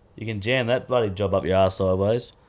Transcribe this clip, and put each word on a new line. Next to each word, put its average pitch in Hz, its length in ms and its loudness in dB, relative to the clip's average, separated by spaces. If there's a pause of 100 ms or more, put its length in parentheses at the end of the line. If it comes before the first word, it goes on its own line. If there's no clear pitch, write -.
(160)
You 107 100 -12
can 110 160 -6
jam 123 240 0
that 123 220 -2
bloody 120 240 0
job 95 240 -2
up 92 100 0
your 92 120 2
ass 95 200 4
sideways. 98 540 0 (180)